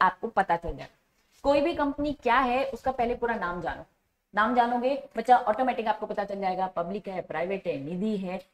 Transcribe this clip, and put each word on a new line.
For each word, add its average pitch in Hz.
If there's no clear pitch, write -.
आपको 185
पता 190
चल 160
जाए 139
कोई 285
भी 330
company 294
क्या 240
है, 254
उसका -
पहले 240
पूरा 233
नाम 175
जानो। 147
नाम 220
जानोगे 240
बच्चा, 240
automatic 247
आपको 220
पता 208
चल 196
जाएगा 185
public 185
है, 185
private 185
है, 156
निधि 180
है 185